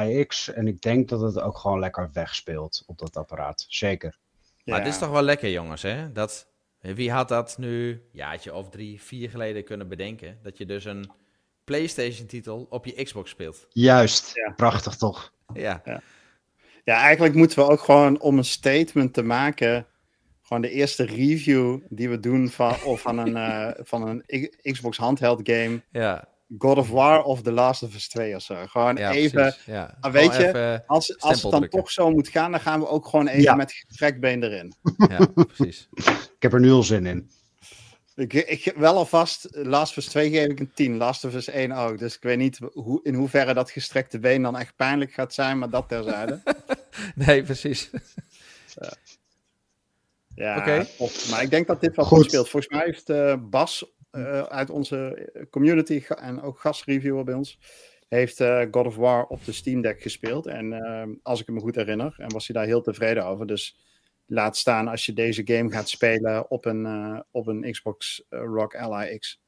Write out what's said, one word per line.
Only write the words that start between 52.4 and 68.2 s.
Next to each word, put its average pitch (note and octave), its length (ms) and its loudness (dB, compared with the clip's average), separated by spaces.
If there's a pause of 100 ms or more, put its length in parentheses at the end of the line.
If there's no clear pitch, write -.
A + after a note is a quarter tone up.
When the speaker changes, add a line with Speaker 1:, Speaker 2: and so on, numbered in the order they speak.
Speaker 3:
Volgens C#3+ 240 -4
mij D#3 120 0
heeft, - 240 -6
eh, C#3+ 260 2 (140)
Bas, C3+ 440 -2 (180)
eh, C#3 300 -6
uit C3+ 280 -6
onze C3+ 600 -8 (220)
community D#3+ 480 4
ga-, - 160 -6
en B2+ 260 -10
ook C#3 180 -12
gastreviewer C#3 640 -2
bij B2+ 100 -6
ons, C#3 260 -8 (500)
heeft, A#2+ 300 0
eh, B2 320 2
God B2 140 2
of A2+ 100 -6
War B2 320 2
op - 180 -12
de A#2 60 -6
Steam B2+ 300 -4
Deck A2 200 -4
gespeeld. A#2 460 -8
En, A2+ 260 -10
ehm, A2+ 360 -10 (140)
als A#2+ 180 -4
ik - 60 -16
me A2+ 120 -6
goed A2+ 160 -6
herinner, A2 420 -4
en A#2 160 -12
was A2 140 -8
hij A2+ 80 -8
daar A2 100 -2
heel A#2 160 2
tevreden A2+ 440 0
over. G2+ 220 -6
Dus G#2 300 -8 (480)
laat A2 320 0
staan A2+ 300 0
als A2+ 180 -4
je A2+ 80 -6
deze A2+ 320 -2
game A#2 260 0
gaat G#2+ 180 -6
spelen A2 640 0
op B2 140 -6
een, A2 200 -4
eh, G#2+ 340 -8 (120)
op A#2 160 -6
een A2+ 240 -6
Xbox, - 580 -10